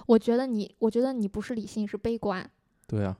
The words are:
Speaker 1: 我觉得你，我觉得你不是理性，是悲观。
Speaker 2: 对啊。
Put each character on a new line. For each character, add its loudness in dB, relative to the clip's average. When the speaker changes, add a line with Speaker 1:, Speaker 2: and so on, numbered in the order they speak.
Speaker 1:
我 8
觉 0
得 0
你， -2
我 2
觉 2
得 2
你 -2
不 -8
是 -6
理 -6
性， -4
是 -6
悲 -2
观。 -4
Speaker 2:
对 0
啊。 -2